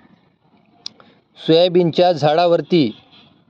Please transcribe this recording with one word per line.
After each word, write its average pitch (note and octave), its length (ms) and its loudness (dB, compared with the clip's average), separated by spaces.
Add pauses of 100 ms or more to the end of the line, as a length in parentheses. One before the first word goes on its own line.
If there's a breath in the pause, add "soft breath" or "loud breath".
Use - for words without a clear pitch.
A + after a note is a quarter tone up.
(1500 soft breath)
सोयाबीनच्या F3 640 0
झाडावरती D#3 840 0 (540)